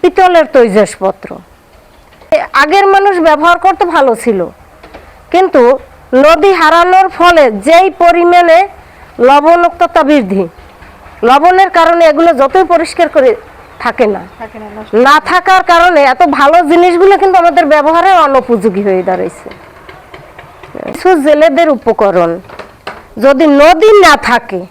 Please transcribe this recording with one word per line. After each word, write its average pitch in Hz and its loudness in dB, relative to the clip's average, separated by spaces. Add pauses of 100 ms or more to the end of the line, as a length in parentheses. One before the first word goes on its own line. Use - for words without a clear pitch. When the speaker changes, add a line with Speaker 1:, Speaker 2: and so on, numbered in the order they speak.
Speaker 1:
পিতলের 359 0 (100)
তৈজসপত্র 202 -2 (1300)
আগের 381 0
মানুষ 392 0 (120)
ব্যবহার 320 0
করতে 392 0 (100)
ভালো 277 0 (120)
ছিল, 202 -2 (920)
কিন্তু 339 2 (640)
নদী 330 2 (100)
হারানোর 349 2 (120)
ফলে 339 2 (220)
যেই 339 2 (140)
পরিমাণে 349 2 (680)
লবণাক্ততা 339 0
বৃদ্ধি, 196 -2 (840)
লবণের 359 2
কারণে 339 0
এগুলো 330 0 (100)
যতই 311 0
পরিষ্কার 330 -2
করে 262 2 (520)
থাকে 226 -4
না, 180 -12 (200)
Speaker 2:
থাকে 220 -20
না, 214 -20 (100)
নষ্ট 214 -18 (160)
Speaker 1:
না 285 2 (140)
থাকার 370 0
কারণে 339 2 (120)
এত 320 0 (160)
ভালো 285 2 (140)
জিনিসগুলো 349 2
কিন্তু 381 0
আমাদের 339 0
ব্যবহারে 320 0 (160)
অনুপযোগী 226 -2
হয়ে 185 -2
দাঁড়াইছে। 185 -8 (1400)
কিছু - -6 (180)
জেলেদের 302 0
উপকরণ, 196 -2 (920)
যদি 277 2 (180)
নদী 349 4 (140)
না 311 4 (140)
থাকে 233 -4 (100)